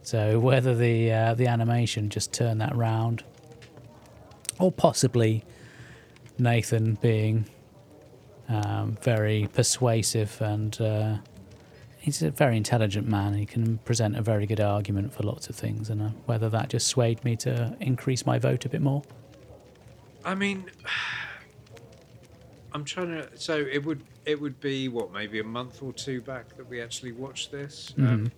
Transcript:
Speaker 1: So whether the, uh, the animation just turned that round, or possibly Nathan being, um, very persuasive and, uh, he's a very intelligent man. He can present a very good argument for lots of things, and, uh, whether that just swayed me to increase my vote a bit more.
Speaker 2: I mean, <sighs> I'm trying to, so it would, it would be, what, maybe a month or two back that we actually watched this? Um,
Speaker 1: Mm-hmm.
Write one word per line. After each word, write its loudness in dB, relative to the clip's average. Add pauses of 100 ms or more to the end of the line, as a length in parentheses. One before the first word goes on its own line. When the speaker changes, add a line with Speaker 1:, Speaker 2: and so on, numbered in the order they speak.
Speaker 1:
So 4
whether 6
the, 4
uh, 4
the 2
animation 2
just -6
turned 0
that -2
round, 0 (1300)
or 4
possibly 4 (960)
Nathan 2
being, 2 (1040)
um, -2
very 2
persuasive 2
and, -2
uh, 0 (800)
he's -2
a 0
very 4
intelligent 0
man. 0
He 0
can 0
present 0
a -2
very 2
good 0
argument 0
for -8
lots -4
of -10
things, -6
and, -2
uh, -2 (160)
whether 0
that 0
just 0
swayed 2
me 2
to -2
increase 0
my 4
vote 0
a -4
bit -2
more. 0 (1200)
Speaker 2:
I -2
mean, -2 (180)
<sighs> -12
I'm -8
trying -6
to, -8
so -2 (160)
it -2
would, -4 (240)
it 0
would -6
be, -2
what, -4
maybe -4
a -4
month -8
or -8
two -6
back -12
that -18
we -10
actually -10
watched -10
this? -12
Um, 6
Speaker 1:
Mm-hmm. 2 (120)